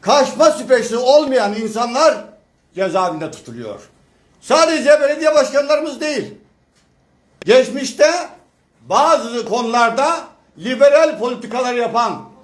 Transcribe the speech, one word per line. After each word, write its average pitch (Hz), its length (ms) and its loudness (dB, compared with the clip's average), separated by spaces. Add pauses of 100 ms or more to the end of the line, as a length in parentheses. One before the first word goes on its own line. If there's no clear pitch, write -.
Kaçma 277 500 2
şüphesi 233 460 0
olmayan 254 580 2
insanlar 233 720 0 (500)
cezaevinde 175 560 -4
tutuluyor. 113 500 -16 (600)
Sadece 302 600 4
belediye 302 340 0
başkanlarımız 285 680 0
değil. 285 340 -6 (1080)
Geçmişte 262 680 0 (680)
bazı 233 680 0
konularda 233 720 0 (380)
liberal 285 600 2
politikalar 247 560 -6
yapan 226 480 -2 (220)